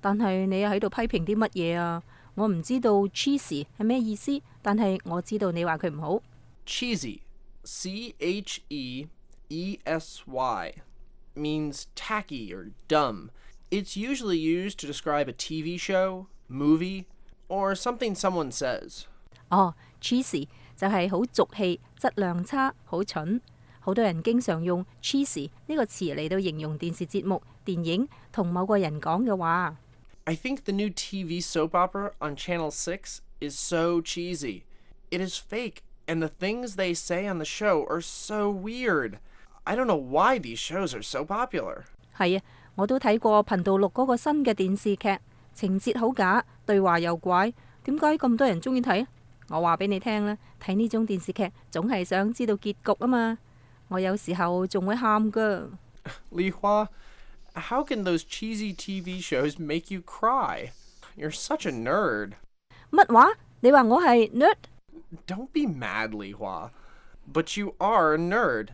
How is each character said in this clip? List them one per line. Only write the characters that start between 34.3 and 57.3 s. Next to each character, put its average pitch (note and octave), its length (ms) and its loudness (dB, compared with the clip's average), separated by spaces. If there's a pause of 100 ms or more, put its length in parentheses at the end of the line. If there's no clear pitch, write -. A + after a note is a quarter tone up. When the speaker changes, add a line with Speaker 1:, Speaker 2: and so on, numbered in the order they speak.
Speaker 2:
It F3+ 160 -2
is F3 120 -8
fake, A3 400 -8 (280)
and E3 120 -2
the D#3+ 100 0
things G#3 480 -6
they F#3 180 0
say F3 320 -2
on F#3+ 120 -4
the D3+ 80 -4
show F#3+ 420 2
are E3+ 140 -2
so G#3 480 -4
weird. F#3+ 640 -2 (500)
I F#3 100 -2
don't B3 120 0
know G3+ 100 4
why D#3 420 2
these A#2 220 -8
shows F3 340 -4
are G#2+ 80 -8
so - 220 -4
popular. G3 600 -4 (300)
Speaker 1:
係 F#3 240 2
啊， F#3+ 40 -6 (320)
我 G3 120 0
都 C4 120 2
睇 A3+ 200 4
過 G#3+ 260 6
《頻 F#3 180 0
道 F#3+ 160 4
六》 G3 120 4
嗰 B3+ 140 0
個 B3+ 120 2
新 D4 280 0
嘅 A#3+ 80 2
電 F#3+ 240 0
視 G3+ 180 0
劇， G3 240 0 (360)
情 F#3+ 260 0
節 B3 180 -2
好 A#3 140 2
假， G3+ 320 4 (220)
對 G3+ 120 6
話 F3+ 220 6
又 E3+ 160 0
怪， F#3 360 2 (320)
點 C#4+ 140 0
解 D#4 80 4 (120)
咁 B3 180 4
多 C4+ 100 4
人 F3+ 140 2
鍾 C4 160 -2
意 B3 60 2
睇？ A#3 240 2 (440)
我 D#3 100 0
話 E3+ 180 4
畀 G3 100 0
你 G3 100 2
聽 G#3 260 -2
啦， G#3 140 -4 (240)
睇 F#3+ 120 -2
呢 A3 140 2
種 A3+ 180 0
電 F#3+ 180 -2
視 F#3 80 -6
劇 F#3+ 180 -2 (220)
總 E3+ 160 0
係 G3+ 160 0
想 G3 280 0
知 A#3+ 140 -4
道 G#3+ 80 2
結 G#3 180 -4
局 - 280 -2
吖 - 80 -2
嘛， A3+ 280 2 (520)
我 F#3 100 -2
有 F#3 180 0
時 - 160 -4
候 F3+ 320 0
仲 F#3 220 -2
會 G3+ 80 2
喊 A3 380 2
㗎。 G#3 320 0 (640)
Speaker 2:
Li F3+ 220 0
Hua, G#3 340 2 (680)